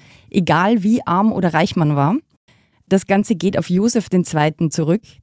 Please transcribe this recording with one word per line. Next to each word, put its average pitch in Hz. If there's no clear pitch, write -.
egal 180
wie 220
arm 202
oder 170
reich 165
man 151
war. 143
Das 190
Ganze 202
geht 277
auf -
Josef 208
den 180
Zweiten 156
zurück. 165